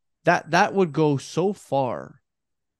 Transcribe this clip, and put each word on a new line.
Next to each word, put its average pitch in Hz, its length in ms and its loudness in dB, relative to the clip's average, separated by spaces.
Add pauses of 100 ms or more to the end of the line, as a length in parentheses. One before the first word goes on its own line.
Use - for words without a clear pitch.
(240)
that 160 280 0
that 185 200 4
would 185 200 0
go 151 240 2
so 180 360 -4
far 120 680 -6 (600)